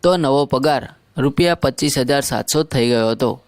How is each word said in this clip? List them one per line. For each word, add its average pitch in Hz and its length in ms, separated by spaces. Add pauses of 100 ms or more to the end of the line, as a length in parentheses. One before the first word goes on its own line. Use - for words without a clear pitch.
તો 180 140
નવો 143 280
પગાર 135 480 (240)
રૂપિયા 165 380
પચીસ 139 420
હજાર 139 240
સાતસો 135 420
થઈ 123 240
ગયો 113 220
હતો. 113 380